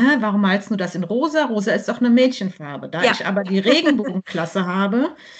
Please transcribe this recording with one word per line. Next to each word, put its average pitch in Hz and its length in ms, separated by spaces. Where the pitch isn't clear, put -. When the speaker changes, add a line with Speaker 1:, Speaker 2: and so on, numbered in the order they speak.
Speaker 1:
warum 208 220
malst 196 280
du 220 60
das 180 180
in 175 100
rosa? 294 420
Rosa 214 260
ist 196 160
doch 240 120
eine 240 100
Mädchenfarbe." 185 760
Da 170 160
Speaker 2:
Ja. - 80
Speaker 1:
ich - 140
aber 196 180
die 190 140
Regenbogenklasse 196 1040
<laughs> - 20
habe, 196 480